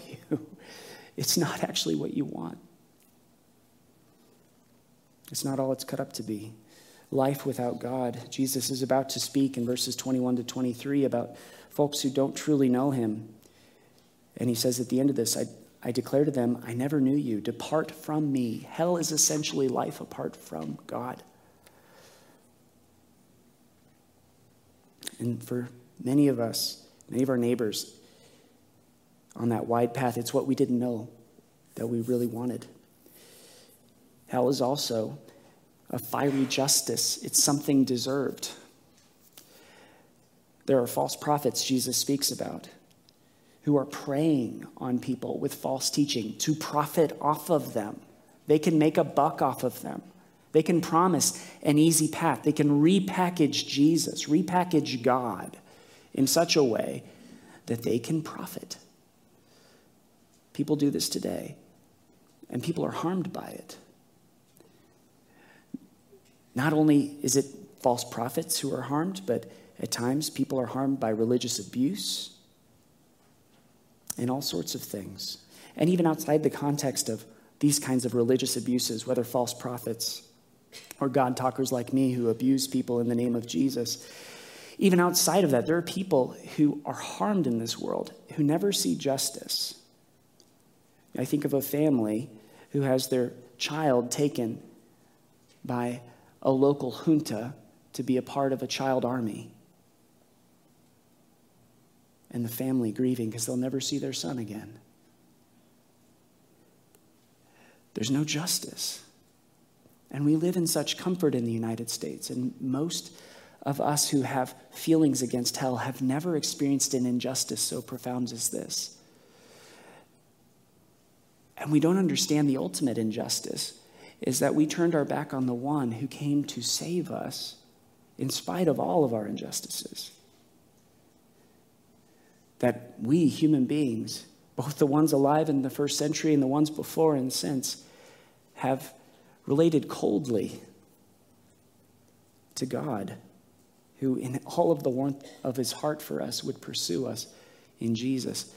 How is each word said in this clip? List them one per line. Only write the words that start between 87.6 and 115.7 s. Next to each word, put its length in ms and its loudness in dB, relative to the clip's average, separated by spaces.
world 360 -4
who 100 0
never 280 4
see 240 0
justice. 840 -4
I 80 -2
think 220 -2
of 80 -2
a 80 2
family 720 0
who 100 0
has 280 2
their 220 0
child 500 2
taken 500 -2
by 380 -4
a 80 2
local 420 4
junta 640 0
to 80 -6
be 160 2
a 60 0
part 280 0
of 120 -2
a 40 -2
child 380 0
army. 460 -4
And 120 -4
the 60 -4
family 420 0
grieving 400 0
'cause 140 -6
they'll 120 -4
never 240 -2
see 180 -4
their 140 -4
son 260 -6
again. 400 -10
There's 160 -2
no 140 2
justice. 800 -4
And 160 -2
we 100 6
live 220 0
in 80 2
such 320 0
comfort 380 0
in 100 0
the 60 -2
United 400 -4
States. 400 -8
And 280 -6
most 520 -4
of 160 -2
us 300 0
who 140 2
have 320 -2
feelings 500 4
against 360 -2
hell 200 0